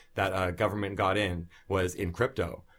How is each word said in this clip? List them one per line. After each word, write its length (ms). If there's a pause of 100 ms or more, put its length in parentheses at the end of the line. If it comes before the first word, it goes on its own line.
(140)
that 200
a 180
government 440
got 200
in 320 (200)
was 260
in 180
crypto, 520 (140)